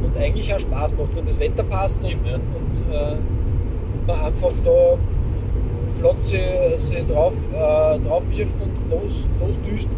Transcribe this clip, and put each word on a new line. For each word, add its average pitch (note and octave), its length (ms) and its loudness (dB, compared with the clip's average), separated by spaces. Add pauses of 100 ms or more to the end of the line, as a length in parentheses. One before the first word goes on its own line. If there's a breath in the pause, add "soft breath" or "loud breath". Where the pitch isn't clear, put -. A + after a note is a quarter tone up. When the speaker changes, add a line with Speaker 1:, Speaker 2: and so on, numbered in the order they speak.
Speaker 1:
und - 120 0
eigentlich - 380 0
auch D3 60 -2
Spaß - 340 0
macht, D3+ 220 -2
wenn - 100 -2
das - 140 0
Wetter - 240 0
passt G3 380 0
und, F3+ 80 -2
Speaker 2:
Eben, - 160 -2
ja. - 80 -2
Speaker 1:
und, - 600 -2
äh, D3 220 0 (880)
man - 140 0
einfach C5 320 0 (120)
da C5 340 6 (1000)
flott - 180 2 (100)
sie, - 120 0 (380)
sie - 300 -2
drauf, F3 280 2 (180)
äh, D#3 480 2
drauf E3 300 0
wirft - 300 -2
und - 300 -4
los, - 380 -2 (120)
losdüst. - 580 -2